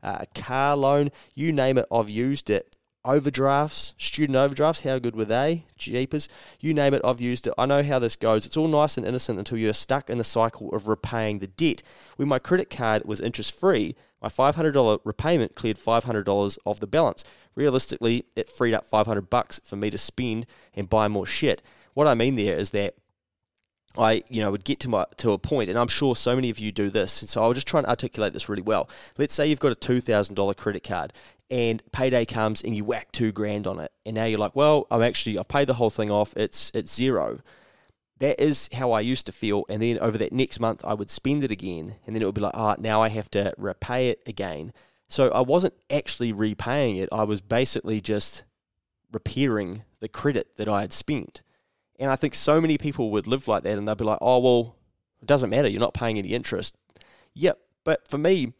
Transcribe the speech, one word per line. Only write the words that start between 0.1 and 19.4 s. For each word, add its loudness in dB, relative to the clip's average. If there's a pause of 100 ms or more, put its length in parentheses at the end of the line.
a -10 (140)
car 0
loan, 4 (240)
you -2
name 4
it, 2
I've 2
used -2
it. -2 (280)
Overdrafts, 0
student 0
overdrafts, 2
how -2
good -2
were 0
they? 0 (140)
Jeepers. -4 (320)
You 0
name 4
it, 2
I've 2
used -2
it. -2
I 2
know 2
how 0
this 0
goes. 2
It's -6
all 2
nice 2
and -4
innocent -2
until -6
you're 2
stuck -2
in -2
the -2
cycle 0
of -4
repaying -2
the -8
debt. -2 (340)
When 0
my 2
credit 0
card 0
was -6
interest-free, 0 (240)
my -6
five 2
hundred 2
dollar 4
repayment 0
cleared -2
five 0
hundred -2
dollars 0
of -4
the -6
balance. 0 (300)
Realistically, 0 (100)
it -4
freed 0
up -2
five 2
hundred -4
bucks -2